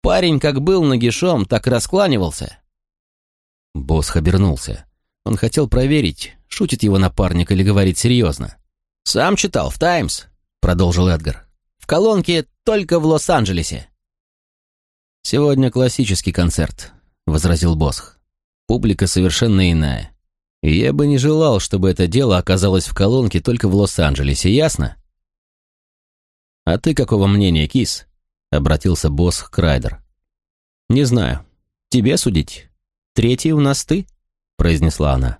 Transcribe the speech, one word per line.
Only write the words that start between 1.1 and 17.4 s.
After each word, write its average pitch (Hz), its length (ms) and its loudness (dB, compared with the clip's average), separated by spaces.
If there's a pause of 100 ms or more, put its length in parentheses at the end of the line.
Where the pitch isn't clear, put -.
так 110 220 -2
и 127 40 0
раскланивался». 123 880 -2 (1160)
Босх 73 420 -2
обернулся. 85 720 0 (380)
Он 113 120 -2
хотел 123 320 -2
проверить, 135 680 -2 (120)
шутит - 340 -4
его 101 140 2
напарник 92 560 0
или 95 100 2
говорит 98 360 2
серьезно. 110 580 0 (500)
Сам 175 300 0
читал 110 340 -2
в - 80 -10
«Таймс», — 160 460 -2 (360)
продолжил 90 460 2
Эдгар. 80 400 -4 (320)
В - 80 -20
колонке 175 580 0 (200)
«Только 202 340 0
в 156 80 0
Лос-Анджелесе». 110 840 0 (1300)
«Сегодня 139 480 0
классический 117 640 0
концерт», — - 600 -2 (340)
возразил 82 500 0